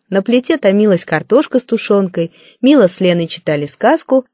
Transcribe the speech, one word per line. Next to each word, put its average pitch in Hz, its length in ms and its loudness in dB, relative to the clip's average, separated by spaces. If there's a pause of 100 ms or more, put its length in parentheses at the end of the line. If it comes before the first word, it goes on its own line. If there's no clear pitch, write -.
(120)
на 190 100 0
плите 247 380 0
томилась 202 440 2
картошка 220 560 -2
с 247 60 -6
тушёнкой, 190 680 -2 (300)
Мила 262 260 4
с - 120 -4
Леной 175 260 0
читали 151 400 -6
сказку, 262 680 0